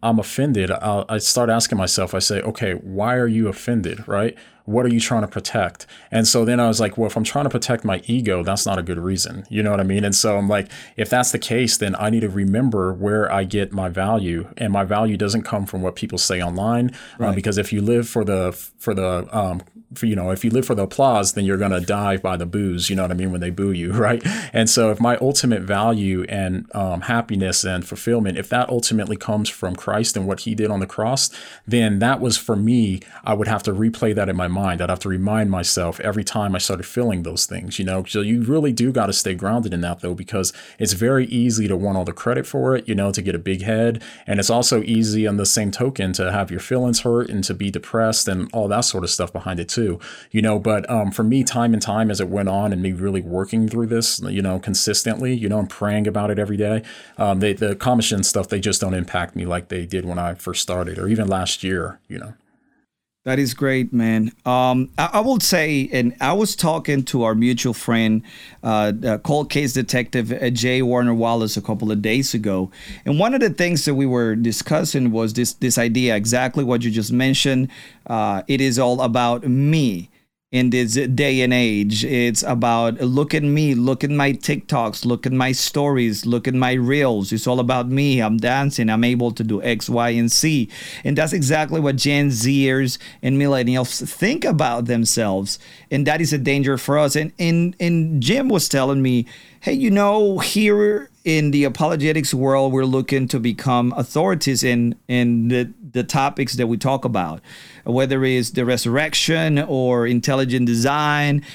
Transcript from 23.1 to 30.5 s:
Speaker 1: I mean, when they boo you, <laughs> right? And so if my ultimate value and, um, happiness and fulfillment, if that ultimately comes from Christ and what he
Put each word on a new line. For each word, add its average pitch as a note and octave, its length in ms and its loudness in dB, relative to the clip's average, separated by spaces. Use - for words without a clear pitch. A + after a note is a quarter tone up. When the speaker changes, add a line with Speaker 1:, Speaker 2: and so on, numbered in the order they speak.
Speaker 1:
I - 20 -2
mean, F#2 180 -2
when F2+ 100 -4
they F2 100 -4
boo G2 200 -2
you, F2 220 -2
<laughs> G#2+ 140 2
right? A#2 160 0
And A2+ 160 2
so A2 220 4
if G#2 100 0
my A#2+ 180 2
ultimate B2+ 440 0
value G2 680 0
and, F#2 460 -4
um, F#2 280 -2
happiness G2+ 640 -2
and F2+ 220 -4
fulfillment, G#2 540 -2
if G2 100 -10
that B2 200 0
ultimately A2+ 460 -2
comes G#2+ 340 -2
from F2+ 260 -6
Christ G#2+ 420 -2
and F#2+ 80 -4
what F#2+ 160 -4
he A2 140 -4